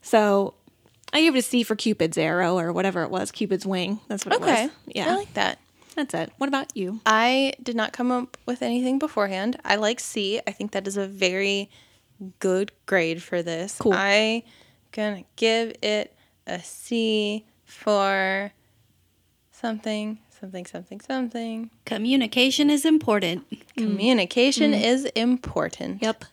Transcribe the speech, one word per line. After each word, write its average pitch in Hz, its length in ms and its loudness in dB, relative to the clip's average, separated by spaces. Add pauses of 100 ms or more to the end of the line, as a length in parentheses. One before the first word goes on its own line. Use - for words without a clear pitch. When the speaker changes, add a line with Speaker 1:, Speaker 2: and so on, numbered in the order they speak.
Speaker 1:
So 202 540 2 (580)
I 285 80 4
gave 320 140 6
it 254 40 4
a - 20 0
C 240 220 0
for 220 120 -2
Cupid's 170 420 0
arrow 170 400 2
or 170 140 -2
whatever 185 320 0
it - 80 -4
was, 185 220 -4
Cupid's 190 320 2
wing. 190 420 -2
That's 202 180 -6
what 339 100 2
it 494 60 0
Speaker 2:
Okay. 254 260 4
Speaker 1:
was. 320 40 -6 (160)
Yeah. 302 240 -2
Speaker 2:
I 359 60 2
like 403 160 -6
that. - 260 0 (340)
Speaker 1:
That's 294 200 -4
it. 165 240 -4
What 277 100 -4
about 277 280 -4
you? 202 300 -6
Speaker 2:
I 247 460 4 (100)
did 240 140 -6
not 220 160 -2
come 247 220 -2
up 247 320 -6
with 247 160 -6
anything 254 360 0
beforehand. 214 680 -2
I 202 100 4
like 214 240 0
C. 202 480 -4
I 202 40 -6
think 208 200 -10
that 196 160 -4
is 196 80 -6
a 196 100 -2
very 196 640 -2 (680)
good 190 320 0 (140)
grade 170 360 0
for 175 220 -4
this. 170 340 -6
Speaker 1:
Cool. 214 160 2
Speaker 2:
I 214 500 2 (500)
gonna 208 320 -6 (100)
give 226 460 0
it 214 340 -2 (320)
a 175 160 -8
C 214 800 -4 (220)
for 196 880 0 (1000)
something, 214 680 -6 (200)
something, 185 260 -14
something, 180 360 -14
something. 233 680 -6 (140)
Speaker 3:
Communication 254 840 2
is 294 160 2
important. 208 600 2 (300)
Speaker 2:
Communication 240 960 2
Speaker 1:
Mm. 208 120 2
Speaker 2:
is 262 240 2
important. 226 960 -2
Speaker 1:
Yep. 220 320 -4